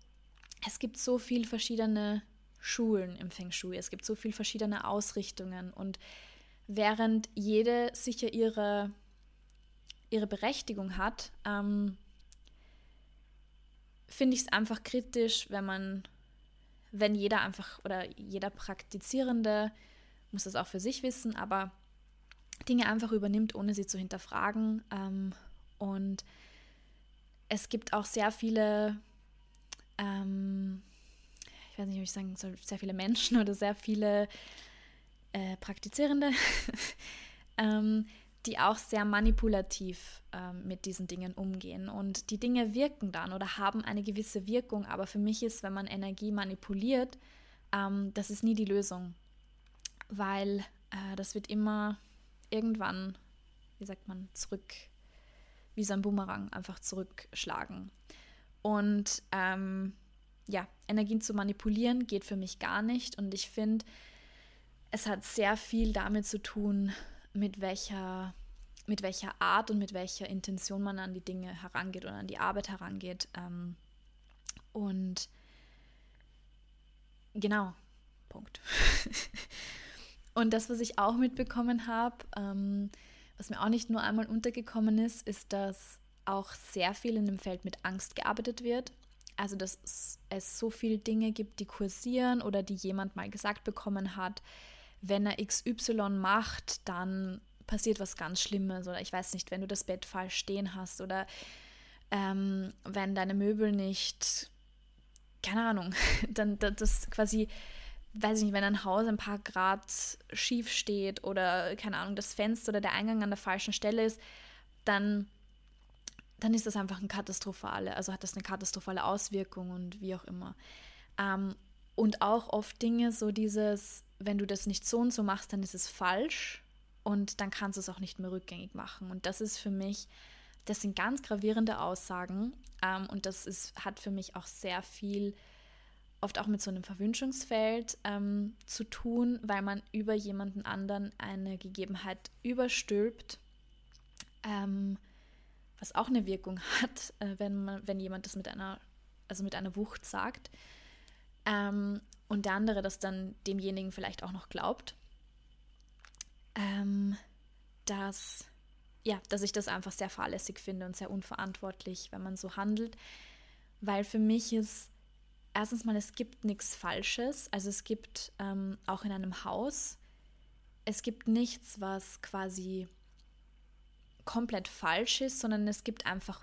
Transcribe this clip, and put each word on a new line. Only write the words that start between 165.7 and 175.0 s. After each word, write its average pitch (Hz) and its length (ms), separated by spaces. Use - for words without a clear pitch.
mal, 220 140
es - 160
gibt - 320
nichts 208 300
Falsches, - 760
also 196 160
es 202 160
gibt, - 560
ähm, 196 460
auch 190 180
in 208 80
einem 190 320
Haus, 196 540
es 208 160
gibt - 260
nichts, 233 540
was 190 400
quasi 190 640
komplett 233 420
falsch 190 540